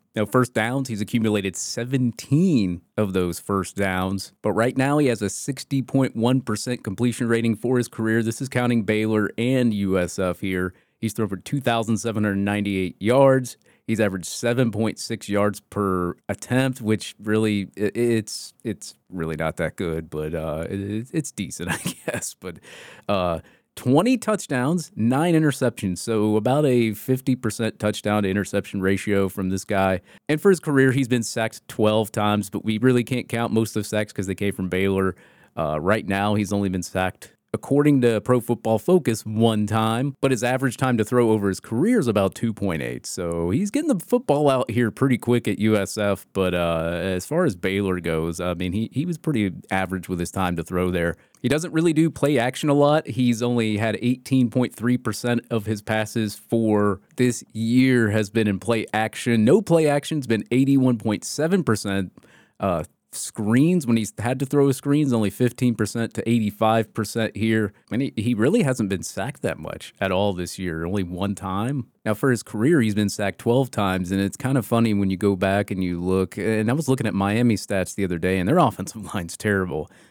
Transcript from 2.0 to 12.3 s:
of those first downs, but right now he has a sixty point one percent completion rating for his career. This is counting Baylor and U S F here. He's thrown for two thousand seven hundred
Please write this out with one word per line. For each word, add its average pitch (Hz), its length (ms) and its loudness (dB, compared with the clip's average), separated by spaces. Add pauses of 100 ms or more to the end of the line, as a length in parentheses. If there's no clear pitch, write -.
of 101 160 0
those 90 260 0
first 98 360 -4
downs, 95 680 -2
but 107 120 -2
right 120 220 0
now 139 220 2
he 151 100 2
has 117 140 0
a 101 80 -2
sixty - 540 -6
point 135 320 0
one 123 260 2
percent 120 420 -6
completion 117 440 -2
rating 113 280 2
for 123 220 0
his 120 100 0
career. 110 360 0
This 113 180 -4
is 131 80 -6
counting 120 340 0
Baylor 107 540 2
and 123 340 2
U 98 280 0
S 87 180 -2
F 90 220 -2
here. 92 340 -2 (260)
He's 110 140 -4
thrown 107 160 -4
for 95 80 -6
two 139 240 -6
thousand 117 360 0
seven 107 260 -2
hundred 101 140 0